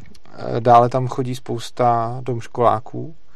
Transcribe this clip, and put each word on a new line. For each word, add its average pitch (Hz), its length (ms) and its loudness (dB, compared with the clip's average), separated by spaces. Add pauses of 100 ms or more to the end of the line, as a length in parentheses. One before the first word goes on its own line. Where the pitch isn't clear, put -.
(380)
eh, 62 240 -4
dále 120 280 8
tam 127 180 0
chodí 123 280 -4
spousta 120 840 -2
domškoláků, 123 920 -2 (200)